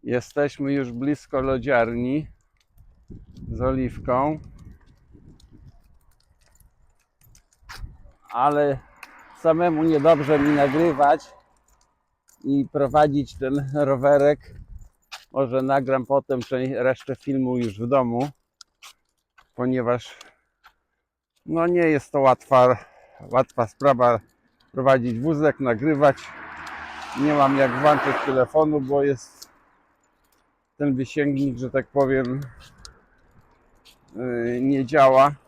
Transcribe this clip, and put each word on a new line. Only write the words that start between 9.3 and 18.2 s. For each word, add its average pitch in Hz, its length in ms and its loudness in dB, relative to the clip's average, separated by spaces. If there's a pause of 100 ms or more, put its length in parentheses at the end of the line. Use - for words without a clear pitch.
samemu 165 420 2
niedobrze 151 560 2
mi 143 160 2
nagrywać 143 800 2 (1080)
i 139 280 -2
prowadzić 143 680 0
ten 135 360 -4
rowerek. 143 800 2 (760)
Może 131 300 -2
nagram 135 440 0
potem 135 360 -2
czę-, 127 420 -4
resztę 131 320 -2
filmu 131 420 -4
już 110 220 -6
w 117 80 -6
domu, 127 420 0 (1300)